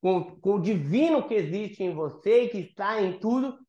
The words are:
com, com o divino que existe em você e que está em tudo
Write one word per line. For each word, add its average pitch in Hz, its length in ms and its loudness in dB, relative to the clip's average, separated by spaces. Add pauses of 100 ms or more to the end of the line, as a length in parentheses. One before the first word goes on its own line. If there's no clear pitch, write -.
com, 180 360 0
com 196 180 0
o 196 40 0
divino 214 640 2
que 233 80 -4
existe 196 480 -4
em 180 120 -2
você 160 500 2
e 233 40 -2
que 220 100 -6
está 202 420 -4
em 185 180 -2
tudo 254 400 -2 (100)